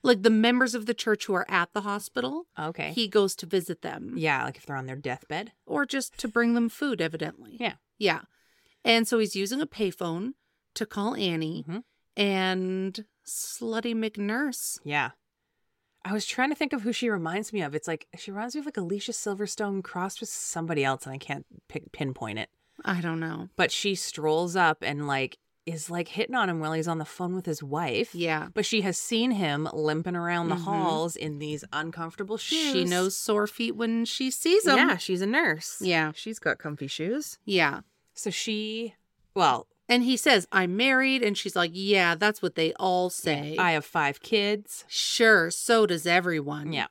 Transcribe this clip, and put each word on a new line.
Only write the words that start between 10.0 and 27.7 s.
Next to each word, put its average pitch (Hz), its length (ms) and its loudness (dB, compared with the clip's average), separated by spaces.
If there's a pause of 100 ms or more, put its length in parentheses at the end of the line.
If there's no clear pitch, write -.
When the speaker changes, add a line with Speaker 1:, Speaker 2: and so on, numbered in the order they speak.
Speaker 1:
to 208 120 -4
call 208 300 -4
Annie 160 520 -2
Speaker 2:
Mm-hmm. 180 100 -6 (380)
Speaker 1:
and 190 880 0 (220)
Slutty 226 680 -4
McNurse. 220 920 -2
Speaker 2:
Yeah. 147 260 0 (920)
I 190 120 -4
was 208 100 -2
trying 262 240 0
to 302 80 -2
think 302 160 -2
of 262 80 -2
who 220 140 -2
she 240 160 0
reminds 190 420 -2
me 208 80 -2
of. 147 140 -4
It's 156 120 -4
like, 160 200 -4 (100)
she - 140 -14
reminds 226 240 -8
me 302 60 -4
of, 277 60 -10
like, 285 120 -6
Alicia 202 340 -4
Silverstone 202 720 -4
crossed 185 360 -6
with 214 100 -10
somebody 165 520 -2
else, 135 220 0
and 135 100 -10
I 135 40 -10
can't - 260 -8 (240)
pick, - 240 -10
pinpoint 117 460 -6
it. - 100 -6 (380)
Speaker 1:
I 180 160 -2
don't 165 180 -2
know. 165 340 -8
Speaker 2:
But - 160 2
she 202 240 0
strolls 165 600 0
up 165 240 4
and, 147 260 -4
like, 135 300 -2 (300)
is, 165 240 -8
like, 170 180 -4
hitting 233 260 -4
on 220 140 2
him 170 100 0
while 156 140 -2
he's 160 160 0
on 165 80 0
the 156 80 -4
phone 180 300 -6
with 180 100 -6
his 156 180 -4
wife. 143 520 -2